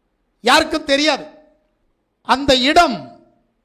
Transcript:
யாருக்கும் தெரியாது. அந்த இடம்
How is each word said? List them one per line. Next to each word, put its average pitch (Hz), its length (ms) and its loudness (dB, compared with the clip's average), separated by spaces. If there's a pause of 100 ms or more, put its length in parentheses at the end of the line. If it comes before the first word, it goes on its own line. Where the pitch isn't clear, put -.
(400)
யாருக்கும் 302 520 0
தெரியாது. 277 320 -2 (1080)
அந்த 269 180 0 (180)
இடம் 311 260 2 (680)